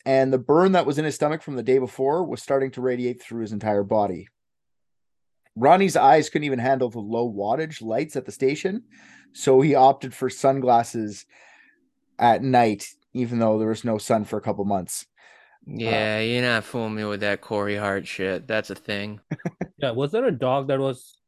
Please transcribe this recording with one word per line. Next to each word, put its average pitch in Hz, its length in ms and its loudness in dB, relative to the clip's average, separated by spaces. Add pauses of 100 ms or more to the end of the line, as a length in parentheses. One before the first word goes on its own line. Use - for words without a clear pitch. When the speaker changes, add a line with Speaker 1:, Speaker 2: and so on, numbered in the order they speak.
Speaker 1:
and 135 280 4
the 131 60 4
burn 160 340 4
that 170 120 4
was 139 120 -2
in 156 80 0
his 143 100 -4
stomach 156 260 -2
from 147 140 -10
the 120 80 -6
day 127 140 4
before 135 480 -2
was 120 160 -8
starting 135 300 -2
to 123 100 -12
radiate 123 400 -4
through 117 200 -10
his 107 120 -8
entire 104 300 0
body. 98 440 -2 (1300)
Ronnie's 175 400 4
eyes 147 340 6
couldn't 151 160 -2
even 131 140 -2
handle 123 300 0
the 117 100 -12
low 113 320 -4
wattage 120 500 -4
lights 117 340 -4
at 135 100 -8
the 104 60 -16
station, 151 520 -2 (480)
so 131 300 4
he 143 140 4
opted 135 380 4
for 131 160 -4
sunglasses 120 960 0 (920)
at 113 260 4
night, 120 460 2 (240)
even 120 260 -4
though 110 200 4
there 110 100 0
was 110 160 -4
no 113 140 0
sun 110 260 0
for 110 120 -6
a 104 40 -6
couple 101 240 -4
months. 98 400 -4 (600)
Uh, - 80 -14
Speaker 2:
Yeah, 110 440 -2
you're 117 220 -2
not 120 240 0
fooling 110 300 -6
me 107 100 -6
with 104 160 -6
that 101 200 -2
Corey 104 360 -4
Hart 98 300 -4
shit. 92 400 -6
That's 110 220 -4
a 98 60 -10
thing. 104 500 -8
<laughs> - 40 -14 (520)
Speaker 3:
Yeah, 135 100 -2
was 139 200 -4
there 226 140 -2
a 233 60 0
dog 131 360 -2
that 135 120 0
was, 135 480 -6